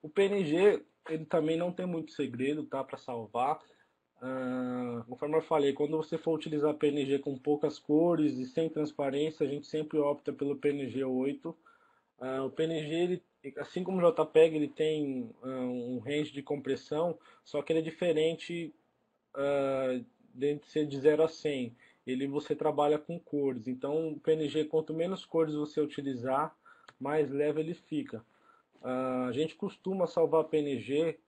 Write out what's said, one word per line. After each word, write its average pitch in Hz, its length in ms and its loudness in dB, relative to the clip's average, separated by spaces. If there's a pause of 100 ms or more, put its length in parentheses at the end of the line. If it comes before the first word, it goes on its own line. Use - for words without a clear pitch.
O 156 80 -12
P 196 180 4
N 196 180 2
G, 170 400 4 (240)
ele 160 160 -4
também 160 320 2
não 175 160 -2
tem 185 140 -6
muito 165 260 -6
segredo, 139 540 -4
tá, 135 180 -4
pra - 120 -12
salvar. 120 640 -4 (640)
Ah, 127 880 -4
conforme 147 280 -2
eu 160 60 2
falei, 143 300 2
quando 147 240 -2
você 156 200 -4
for 160 180 0
utilizar 151 400 0
P 151 120 0
N 143 180 2
G 139 140 0
com 139 180 -4
poucas 147 440 0
cores 151 540 4
e 127 120 -4
sem 160 220 -2
transparência, 151 760 -2
a 131 60 0
gente 143 160 -6
sempre 156 320 -4
opta 147 340 0
pelo 143 220 -2
P 143 140 0
N 143 200 -2
G 127 140 -4
oito. 135 500 -2 (680)
Ah, 131 240 -4
o 127 60 -4
P 156 120 -2
N 160 180 0
G, 151 140 -6
ele, 175 280 0 (360)
assim 180 240 -6
como 185 160 -2
o - 20 2
J 165 260 6
peg, 160 280 8
ele 147 140 2
tem, 147 600 -2 (140)
ah, 127 60 -10
um 127 500 -4
range 143 340 -4
de 143 100 -10
compressão, 151 760 -2 (240)
só - 180 -6
que 139 120 -2
ele 160 80 4
é - 20 -2
diferente, 165 880 -2 (640)
ah, 135 680 0 (320)
de 143 300 -2
ser 156 240 -2
de 139 140 -6
zero 151 240 6
a 160 40 2
cem. 131 460 -4 (320)
Ele, 127 200 -2
você 143 280 -2
trabalha 147 440 2
com 170 200 -8
cores, 135 480 -2
então 143 440 -2
o 147 100 -8
P 160 120 2
N 156 140 2
G, 151 200 0
quanto 156 260 0
menos 175 320 -2
cores 160 300 0
você 147 260 -2
utilizar, 139 720 -2 (460)
mais 143 300 0
leve 147 300 0
ele 160 140 -4
fica. 135 500 -6 (580)
Ah, 127 440 -2
a 127 60 -2
gente 151 240 -2
costuma 190 500 -2
salvar 160 380 4
P 156 140 0
N 143 200 0
G 147 500 -2